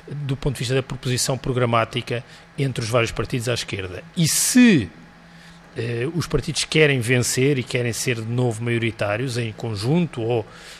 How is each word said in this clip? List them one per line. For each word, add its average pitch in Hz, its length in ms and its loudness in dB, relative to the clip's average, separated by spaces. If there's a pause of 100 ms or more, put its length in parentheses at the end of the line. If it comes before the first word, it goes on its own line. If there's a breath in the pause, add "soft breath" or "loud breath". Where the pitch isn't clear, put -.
do 143 300 -4
ponto 131 200 -4
de - 40 -12
vista 127 160 -2
da 131 80 2
proposição 127 540 -2
programática 120 880 0 (320 loud breath)
entre 131 260 -2
os 110 60 -4
vários 117 200 4
partidos 120 380 -4
à 123 60 0
esquerda. 95 500 -6 (140)
E 165 100 4
se, 214 600 6 (880 loud breath)
eh, 117 360 -4
os 170 140 -2
partidos - 380 -2
querem 143 340 4
vencer 127 580 2
e 123 60 -2
querem 120 300 -2
ser 127 220 -2
de 113 140 -8
novo 120 320 0
maioritários, 117 760 -2
em 113 160 -4
conjunto 120 680 -2
ou, 113 240 0 (340 loud breath)